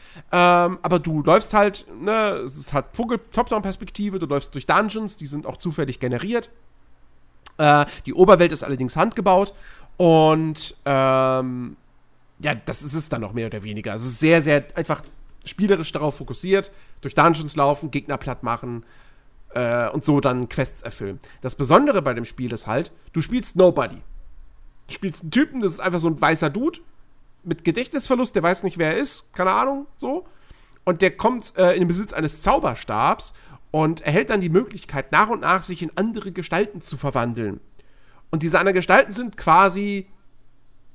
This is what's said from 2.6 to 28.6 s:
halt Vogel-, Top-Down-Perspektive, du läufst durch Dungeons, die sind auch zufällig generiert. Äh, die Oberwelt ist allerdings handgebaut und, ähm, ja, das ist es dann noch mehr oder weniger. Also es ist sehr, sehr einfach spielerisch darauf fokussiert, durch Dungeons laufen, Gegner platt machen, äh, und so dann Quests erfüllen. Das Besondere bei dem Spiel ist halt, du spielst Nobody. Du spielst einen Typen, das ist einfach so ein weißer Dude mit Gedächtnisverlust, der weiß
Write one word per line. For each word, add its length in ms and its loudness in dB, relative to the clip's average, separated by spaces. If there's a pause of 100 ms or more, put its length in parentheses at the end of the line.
halt 200 -2
Vogel-, 260 -2 (120)
Top-Down-Perspektive, 880 -4
du 80 -4
läufst 260 -2
durch 140 -10
Dungeons, 500 0
die 80 -12
sind 220 -10
auch 100 -10
zufällig 420 -6
generiert. 520 -4 (1040)
Äh, 280 6 (200)
die 80 -8
Oberwelt 380 8
ist 120 -8
allerdings 320 -4
handgebaut 580 2 (440)
und, 800 4 (100)
ähm, 920 0 (640)
ja, 140 -2 (120)
das 180 -8
ist 120 -6
es 140 -6
dann 120 -6
noch 120 -10
mehr 140 -6
oder 160 -10
weniger. 300 -8
Also 140 -8
es 60 -6
ist 60 -8
sehr, 220 6
sehr 240 2 (100)
einfach 260 -4 (440)
spielerisch 460 0
darauf 260 -2
fokussiert, 540 -2 (300)
durch 140 -8
Dungeons 400 4
laufen, 360 0
Gegner 260 -4
platt 260 -8
machen, 420 -6 (680)
äh, 340 0
und 160 -6
so 140 4
dann 280 0
Quests 360 -6
erfüllen. 360 -10 (220)
Das 140 -8
Besondere 460 4
bei 120 -2
dem 120 -6
Spiel 280 -8
ist 140 -10
halt, 240 -4 (220)
du 80 -2
spielst 340 -6
Nobody. 460 4 (840)
Du 60 -14
spielst 300 -8
einen 80 -10
Typen, 300 0
das 120 -2
ist 60 -12
einfach 200 -2
so 80 0
ein 140 -2
weißer 280 2
Dude 300 -4 (640)
mit 220 -6
Gedächtnisverlust, 680 -2
der 80 0
weiß 200 0